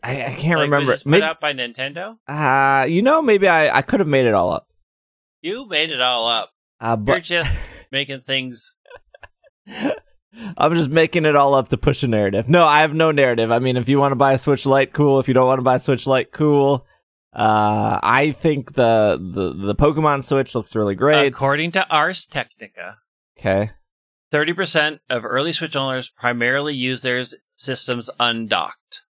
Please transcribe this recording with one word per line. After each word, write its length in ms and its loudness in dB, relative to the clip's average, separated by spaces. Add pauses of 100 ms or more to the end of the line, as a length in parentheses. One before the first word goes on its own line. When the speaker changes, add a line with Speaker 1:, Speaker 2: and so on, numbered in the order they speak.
Speaker 1:
I, 220 -8
I 100 -8
can't 240 0
Speaker 2:
Like, 120 2
Speaker 1:
remember. 80 2
Speaker 2:
was 100 0
this 140 0
put 80 -4
Speaker 1:
May- 120 6
Speaker 2:
out 180 -4
by 120 -2
Nintendo? 640 -10 (120)
Speaker 1:
Uh, 580 2
you 160 2
know, 180 4
maybe 280 2
I, 300 2
I 40 2
could 180 -2
have 80 0
made 160 2
it 100 2
all 180 2
up. 160 -8 (760)
Speaker 2:
You 260 -10
made 220 -2
it 100 -6
all 280 0
up. 220 -2 (300)
Speaker 1:
Uh, 100 -4
Speaker 2:
You're 60 0 (200)
Speaker 1:
but 80 -6
Speaker 2:
just 300 -2 (180)
Speaker 1:
<laughs> 200 -20
Speaker 2:
making 280 -6
things 540 -8 (920)
Speaker 1:
<laughs> 920 -10
I'm 160 2
just 160 0
making 340 0
it 120 2
all 180 4
up 140 0
to 100 -2
push 240 0
a 60 -2
narrative. 400 0
No, 180 6
I 160 4
have 120 0
no 160 2
narrative. 400 2
I 80 2
mean, 180 0
if 120 -2
you 100 4
wanna 180 2
buy 180 4
a 40 0
Switch 280 0
Lite, 260 2
cool. 260 2
If 100 0
you 60 2
don't 120 6
wanna 160 2
buy 140 2
a 40 -2
Switch 260 -2
Lite, 260 0
cool. 540 2 (460)
Uh, 680 0
I 300 2
think 420 -4
the, 460 2
the, 320 -6
the 220 -4
Pokemon 500 2
Switch 300 -2
looks 200 -8
really 200 0
great. 320 2
Speaker 2:
According 460 -2
to 160 -2
Ars 380 -2
Technica, 720 -14 (400)
Speaker 1:
Okay. 320 -2 (600)
Speaker 2:
thirty 240 -2
percent 460 -4 (100)
of 140 -4
early 280 -4
Switch 240 -8
owners 320 -6
primarily 680 -4
use 280 -6
their 160 -2
s-, 160 -10 (200)
systems 540 -6 (100)
undocked. 840 -4 (120)